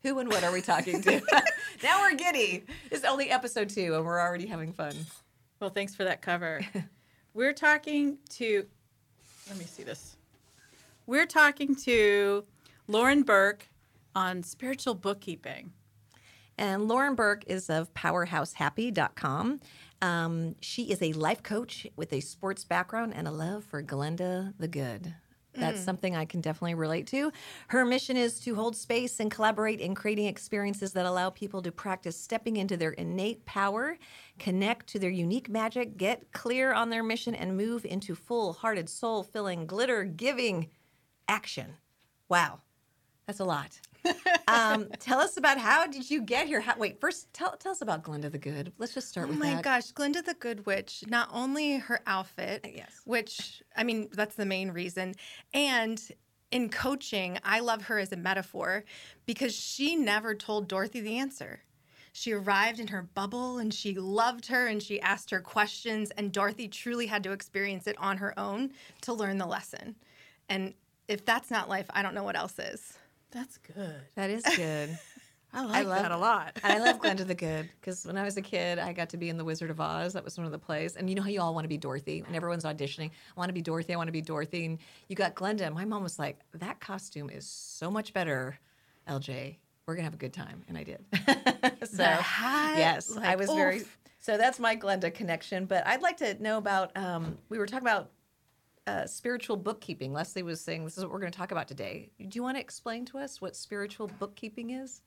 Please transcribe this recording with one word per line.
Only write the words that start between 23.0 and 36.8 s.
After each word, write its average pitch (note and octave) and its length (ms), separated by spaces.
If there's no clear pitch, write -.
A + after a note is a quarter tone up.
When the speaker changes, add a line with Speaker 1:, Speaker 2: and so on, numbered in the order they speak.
Speaker 1:
and E3 100
a D3+ 60
love E3+ 320
for D3 180
Glenda F3+ 800
the E3 80
Good. D3 460
That's G3+ 260
Speaker 3:
Mm. F3+ 40
Speaker 1:
something F#3 300
I D#3+ 100
can E3+ 160
definitely E3 340
relate D#3+ 320
to. C#4+ 240
Her B3+ 140
mission B3+ 320
is A#3+ 260
to A#3+ 120
hold A3 240
space A#3+ 420
and G#3+ 120
collaborate G#3+ 500
in F#3 140
creating G#3 320
experiences G3+ 680
that F3+ 140
allow F3+ 240
people G3 320
to F3 80
practice F#3 440
stepping A3 400
into G3 220
their D#3+ 140
innate F#3 560
power, A3 500
connect G3+ 520
to G#3+ 100
their F#3 100
unique F#3 400
magic, A3 480
get G3+ 360
clear B3+ 380
on A3+ 200